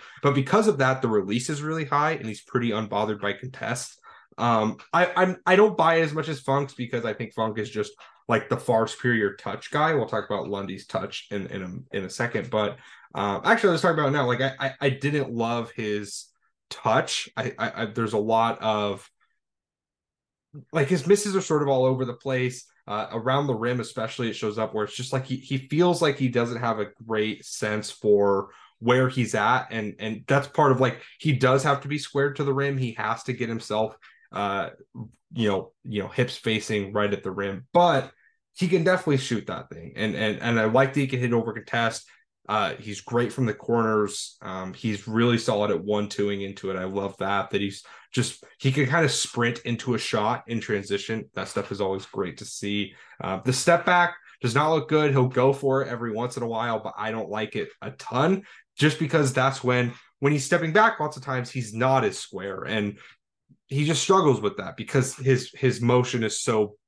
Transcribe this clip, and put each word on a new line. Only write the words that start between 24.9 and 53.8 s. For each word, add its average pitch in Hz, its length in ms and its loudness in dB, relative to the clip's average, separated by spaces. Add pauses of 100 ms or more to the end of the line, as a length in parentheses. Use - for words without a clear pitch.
just, - 180 -10
like, 131 100 -2
he, 131 120 -6
he - 200 -6
feels 165 460 2
like 143 160 2
he 131 100 2
doesn't 120 300 -2
have 113 220 -2
a 104 100 -6 (160)
great 107 400 -2
sense 107 460 -4
for 101 560 4 (320)
where 127 280 4
he's 127 280 -2
at. 117 340 2
And, 107 300 -6
and 107 260 -8
that's 139 220 2
part 143 240 4
of, 123 80 2
like, 127 200 2 (200)
he 156 120 2
does 131 300 4
have 139 200 2
to 139 60 -10
be 147 100 -4
squared 139 380 -2
to 147 80 -2
the 139 80 0
rim. 139 240 -2
He 127 180 -4
has 110 280 -4
to 131 100 -4
get 113 160 -4
himself, 110 480 -2 (360)
uh, 98 380 -2 (600)
you 113 160 0
know, 95 240 -2 (120)
you 104 180 -4
know, 98 60 -8
hips - 280 -2
facing 107 560 -2
right 104 200 0
at 98 100 -4
the 98 80 -8
rim, 98 420 -6
but 165 380 4 (420)
he 180 160 -2
can 165 160 4
definitely 175 340 2
shoot 120 280 -4
that 80 240 -10
thing. 82 260 -16
And, 104 180 -2
and, 107 260 -2
and 117 200 0
I 107 40 4
like 131 280 4
that 143 80 0
he 135 60 2
can 131 140 -2
hit 123 120 0
over 113 220 0
contest. 113 520 -4 (420)
Uh, 101 300 0
he's 104 220 -12
great 120 320 0
from 135 120 -2
the 110 100 0
corners. 110 840 0
Um, 92 320 -10
he's 104 360 -6
really 117 300 4
solid 104 340 0
at 82 100 -2
one-twoing 104 640 -2
into 98 260 -8
it. 92 60 -4
I 92 80 -6
love 98 340 -4
that, 98 320 -2
that - 100 0
he's 98 220 -6 (300)
just, - 320 -2 (140)
he 135 120 2
can 135 160 2
kind 160 180 4
of 139 60 4
sprint 120 500 -2
into 120 340 -2
a 110 40 0
shot 113 480 -2
in 113 140 -4
transition. 101 720 -4
That 92 140 -6
stuff - 240 -4
is 98 80 -4
always 95 260 -2
great 92 320 -6
to 110 60 -14
see. 101 500 -6 (260)
Uh, 92 240 -4
the 131 80 2
step 170 320 2